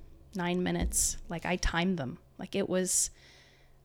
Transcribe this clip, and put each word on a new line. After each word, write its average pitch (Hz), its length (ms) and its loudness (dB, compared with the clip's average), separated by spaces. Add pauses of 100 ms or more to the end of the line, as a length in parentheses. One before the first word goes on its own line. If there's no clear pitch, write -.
(340)
nine 180 280 0
minutes. 175 540 2 (140)
Like, 165 160 -4
I 180 100 0
timed 180 400 2
them. 147 220 -4 (180)
Like, - 180 -10
it 196 140 0
was, 185 400 2 (760)